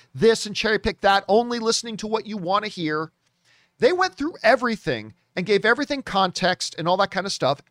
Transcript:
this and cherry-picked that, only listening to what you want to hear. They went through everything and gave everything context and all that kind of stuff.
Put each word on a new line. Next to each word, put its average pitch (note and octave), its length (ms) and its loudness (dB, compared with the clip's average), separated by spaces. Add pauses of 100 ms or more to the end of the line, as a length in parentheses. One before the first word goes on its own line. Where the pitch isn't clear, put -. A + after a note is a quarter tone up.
(140)
this G#3 320 2
and G#3 100 -10
cherry-picked G#3+ 460 -2
that, G3 280 4
only A#3+ 300 2
listening A3+ 380 -4
to G#3+ 100 -10
what A3 180 -4
you G#3 100 -10
want G3 300 -2
to G#3 60 -8
hear. D#3 400 -4 (680)
They C#4 140 4
went F4+ 220 0
through D#4 280 -6
everything A3 720 0 (220)
and F3 120 -4
gave G#3 180 2
everything C4 380 0
context F#3 760 -2
and D#3+ 100 -4
all F3 80 4
that G3 140 2
kind F#3+ 160 -4
of G3 60 -6
stuff. C#3 280 -2 (120)